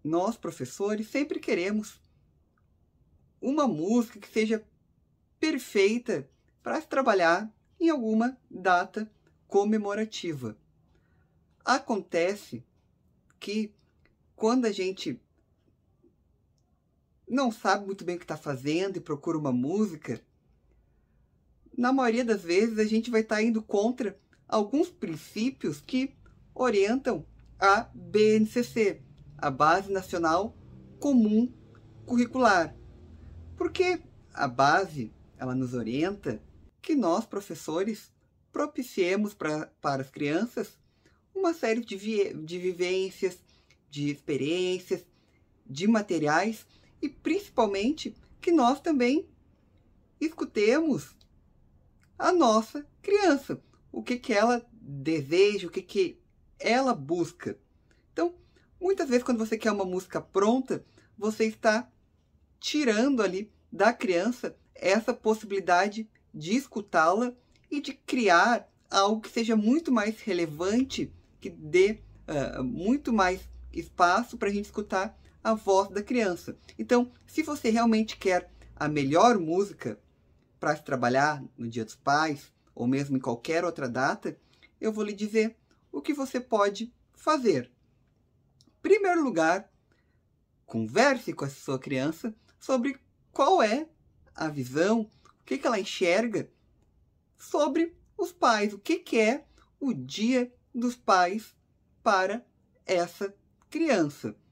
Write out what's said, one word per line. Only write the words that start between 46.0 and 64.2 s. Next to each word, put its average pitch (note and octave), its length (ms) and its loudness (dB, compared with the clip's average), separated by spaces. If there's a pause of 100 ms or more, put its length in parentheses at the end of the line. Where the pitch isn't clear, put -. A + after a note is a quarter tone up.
e, D4+ 60 -4
principalmente, A3+ 1080 -2 (260)
que F4 120 0
nós C4 280 4
também C#4+ 480 0 (920)
escutemos C4+ 960 0 (1000)
a E4 160 2
nossa C4 540 2 (160)
criança, F4+ 580 2 (320)
o A#3 100 -10
que B3 160 -6
que A#3+ 160 -2
ela A#3 280 4 (120)
deseja, D#3+ 920 0
o E3 40 -10
que F#3+ 100 -6
que F#3 400 -2 (380)
ela B3 340 2
busca. D#3+ 680 -4 (540)
Então, F4 220 -2 (440)
muitas F#4 300 -2
vezes, B3 160 2
quando A#3+ 140 0
você A3 180 -2
quer G#3+ 160 -2
uma G3 140 -4
música F3+ 340 -6
pronta, G#3+ 640 0 (320)
você G#3+ 300 0
está A3 440 0 (680)
tirando B3+ 640 2
ali F#3+ 280 -2 (220)
da G3+ 220 4
criança F#3+ 600 -2 (200)